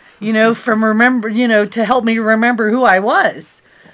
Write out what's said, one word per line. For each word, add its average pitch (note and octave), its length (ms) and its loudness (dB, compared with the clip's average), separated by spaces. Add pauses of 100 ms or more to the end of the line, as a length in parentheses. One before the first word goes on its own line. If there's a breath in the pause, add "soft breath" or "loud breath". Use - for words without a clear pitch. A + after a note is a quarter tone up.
(200 soft breath)
you G#3+ 120 -4
know, A3 220 2
from A3 300 -2
remember, A3+ 440 0
you A#3 200 0
know, G#3 180 2
to A3+ 180 -4
help A#3 200 0
me A3+ 140 0
remember A3 520 0
who B3+ 140 0
I F#3+ 160 4
was. G3 600 -4 (340 soft breath)